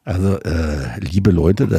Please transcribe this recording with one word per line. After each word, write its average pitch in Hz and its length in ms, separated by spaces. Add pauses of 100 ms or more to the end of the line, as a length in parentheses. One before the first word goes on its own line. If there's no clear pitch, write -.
Also, 98 360
äh, 78 580
liebe 98 320
Leute 90 380
da 95 100